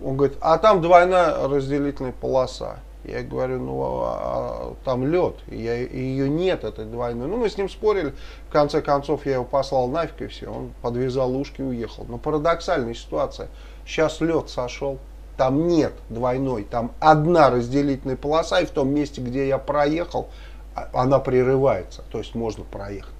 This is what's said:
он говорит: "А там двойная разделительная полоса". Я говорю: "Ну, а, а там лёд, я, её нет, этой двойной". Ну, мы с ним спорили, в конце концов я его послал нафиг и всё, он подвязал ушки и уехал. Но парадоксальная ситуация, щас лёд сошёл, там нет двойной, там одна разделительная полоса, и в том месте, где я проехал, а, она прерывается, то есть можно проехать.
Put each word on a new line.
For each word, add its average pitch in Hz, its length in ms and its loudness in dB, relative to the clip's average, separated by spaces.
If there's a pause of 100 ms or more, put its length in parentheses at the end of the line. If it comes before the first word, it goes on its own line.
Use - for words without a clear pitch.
он 135 120 -4
говорит: 139 240 2
"А 160 180 4
там 208 240 6
двойная 175 640 8
разделительная 139 640 0
полоса". 127 680 -2 (240)
Я 120 200 -8
говорю: 127 360 -4
"Ну, 131 240 -4
а, 131 100 -2 (120)
а 60 680 -4 (100)
там 131 220 0
лёд, 160 320 2 (100)
я, 113 260 -6
её 131 520 -2
нет, 160 380 0
этой 110 200 -8
двойной". 120 440 -6
Ну, 214 100 -4
мы 226 100 0
с 185 80 -8
ним 196 140 -2
спорили, 190 420 0 (380)
в - 20 -16
конце 151 300 4
концов 143 420 0
я 135 100 0
его 123 100 0
послал 131 440 0
нафиг 151 320 -4
и 117 60 -8
всё, - 260 -12
он 123 200 -10 (100)
подвязал 127 520 0
ушки 139 280 -6
и - 20 -4
уехал. 117 420 -6
Но 120 120 -8
парадоксальная 151 760 0
ситуация, 135 560 -6 (380)
щас 156 340 0
лёд 160 300 0
сошёл, 135 480 -4 (400)
там 139 280 4
нет 160 260 4 (180)
двойной, 123 540 -2
там 120 360 -4
одна 156 480 8
разделительная 131 680 0
полоса, 160 440 0
и 170 60 2
в - 40 -6
том 139 220 0
месте, 143 300 -2
где 135 260 -2
я 135 80 2
проехал, 147 720 0 (440)
а, - 200 -8
она 131 260 4
прерывается, 127 960 2
то 117 60 -6
есть - 180 -8
можно 107 260 -4
проехать. 101 580 -10